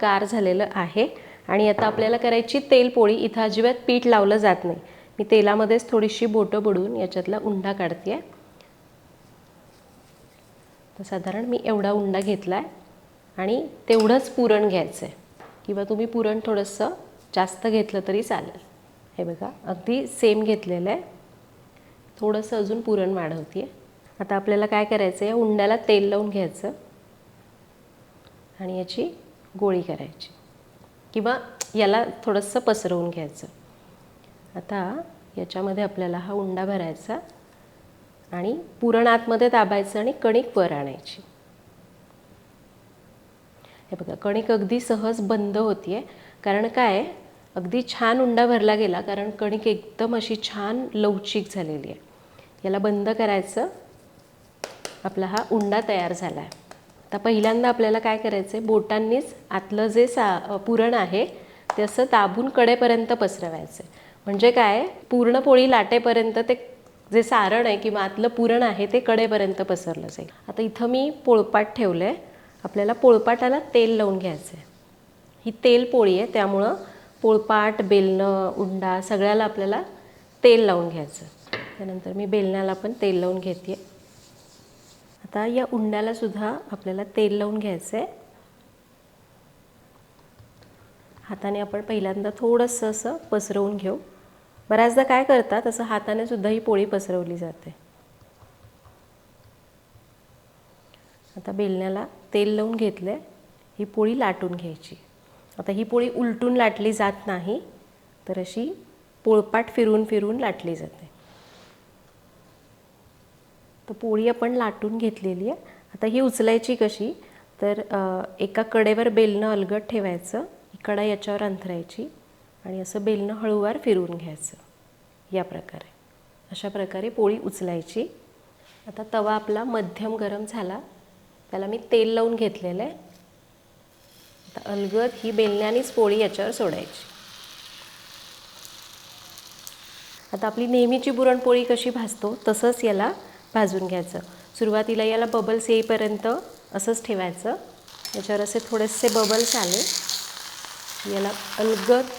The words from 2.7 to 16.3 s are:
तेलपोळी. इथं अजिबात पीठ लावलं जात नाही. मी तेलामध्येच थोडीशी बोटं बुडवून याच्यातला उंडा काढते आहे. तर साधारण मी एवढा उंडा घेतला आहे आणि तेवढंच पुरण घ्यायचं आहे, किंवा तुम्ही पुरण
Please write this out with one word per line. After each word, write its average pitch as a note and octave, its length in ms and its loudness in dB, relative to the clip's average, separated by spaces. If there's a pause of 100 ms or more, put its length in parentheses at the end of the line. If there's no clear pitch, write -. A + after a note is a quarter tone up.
तेलपोळी. B3 440 6
इथं A3+ 260 -2
अजिबात A3 320 2 (140)
पीठ B3 200 4
लावलं G#3 300 6
जात G3+ 260 6
नाही. E3+ 160 -4 (400)
मी G#3 120 -4
तेलामध्येच G#3+ 580 4
थोडीशी G#3+ 360 2
बोटं G#3+ 380 2
बुडवून G#3 340 0
याच्यातला F#3+ 460 -4
उंडा G3 300 -2
काढते F3+ 380 -4
आहे. D#4 100 -6 (2750)
तर G3 40 -12
साधारण F#3+ 420 -6
मी A#3+ 200 -2
एवढा G3+ 260 0
उंडा G3+ 280 0
घेतला F#3+ 360 -2
आहे B3 100 -4 (720)
आणि A#3 300 -2 (220)
तेवढंच A3+ 400 6
पुरण G#3+ 380 4
घ्यायचं - 380 -2
आहे, - 100 -12 (500)
किंवा G3+ 180 -4
तुम्ही G#3+ 220 -2
पुरण A3+ 400 -2